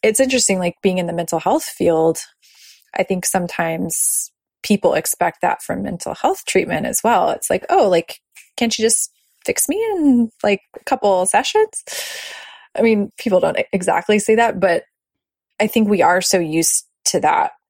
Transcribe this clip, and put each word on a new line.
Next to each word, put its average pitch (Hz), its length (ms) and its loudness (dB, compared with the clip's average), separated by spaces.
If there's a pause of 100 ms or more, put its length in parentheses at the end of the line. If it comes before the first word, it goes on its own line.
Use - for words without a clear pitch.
It's 220 180 2
interesting, 262 380 2
like, 175 240 -2
being 185 160 2
in 180 80 -2
the 170 80 -4
mental 170 260 -2
health - 260 0
field, 165 520 2 (760)
I - 80 -2
think 180 220 -4
sometimes 170 1040 -4 (320)
people 196 300 2
expect - 480 -2
that - 200 -2
from 196 220 -6
mental - 320 -8
health 370 300 -2
treatment 170 400 -2
as - 180 -4
well. 226 280 2
It's - 180 -6
like, - 200 -2
"Oh, 311 200 4
like, 170 320 0 (340)
can't 233 240 -2
you 220 40 0
just - 280 0 (340)
fix - 220 -2
me 294 80 -2 (160)
in, 269 400 4 (100)
like, 202 200 0 (180)
a - 60 -20
couple 185 400 2
sessions?" 339 580 0 (920)
I - 60 -2
mean, 220 360 2
people 190 240 2
don't 160 180 0
e-, - 140 -2
exactly 185 460 0
say 220 160 2
that, 220 260 2
but 175 220 0 (760)
I 220 80 2
think 214 220 2
we 196 120 2
are 175 200 4
so 185 180 0
used 165 460 0 (200)
to - 140 0
that. 151 320 2 (180)